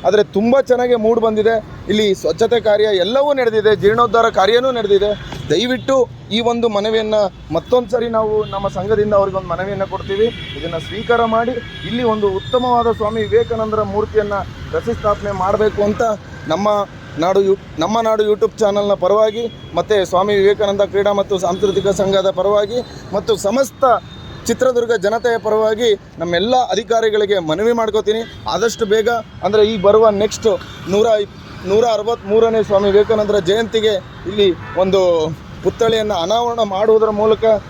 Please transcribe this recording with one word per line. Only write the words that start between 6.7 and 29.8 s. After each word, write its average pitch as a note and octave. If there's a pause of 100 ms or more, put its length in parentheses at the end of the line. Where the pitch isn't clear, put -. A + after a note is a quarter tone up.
ಮತ್ತೊಂದು A#3
ಸರಿ A#3+
ನಾವು G#3+
ನಮ್ಮ G3
ಸಂಘದಿಂದ G#3
ಅವ್ರಿಗೊಂದು F#3+
ಮನವಿಯನ್ನ F#3+
ಕೊಡ್ತೀವಿ. F#3+ (320)
ಇದನ್ನ E3
ಸ್ವೀಕಾರ A3+
ಮಾಡಿ A3+ (360)
ಇಲ್ಲಿ A#3+
ಒಂದು G#3+
ಉತ್ತಮವಾದ A#3
ಸ್ವಾಮಿ A3
ವಿವೇಕಾನಂದರ A3
ಮೂರ್ತಿಯನ್ನ G#3 (380)
ಪ್ರತಿಷ್ಠಾಪನೆ G3+
ಮಾಡಬೇಕು G3+
ಅಂತ G#3 (460)
ನಮ್ಮ F#3+ (480)
ನಾಡು F#3+
ಯು-, G3 (200)
ನಮ್ಮ G#3+
ನಾಡು G#3+
YouTube G#3+
ಚಾನಲ್ನ G3+
ಪರವಾಗಿ, G#3+
ಮತ್ತು F#3
ಸ್ವಾಮಿ G3
ವಿವೇಕಾನಂದ G3+
ಕ್ರೀಡಾ G3
ಮತ್ತು G3
ಸಾಂಸ್ಕೃತಿಕ F#3+
ಸಂಘದ F#3+
ಪರವಾಗಿ, G3+ (340)
ಮತ್ತು G3+
ಸಮಸ್ತ A#3 (640)
ಚಿತ್ರದುರ್ಗ A#3
ಜನತೆಯ A3+
ಪರವಾಗಿ G#3+ (200)
ನಮ್ಮೆಲ್ಲ E3+
ಅಧಿಕಾರಿಗಳಿಗೆ G#3+
ಮನವಿ F3
ಮಾಡ್ಕೋತೀನಿ, G#3+ (300)
ಆದಷ್ಟು G#3+
ಬೇಗ, G#3+ (340)
ಅಂದ್ರೆ G#3
ಈ G#3+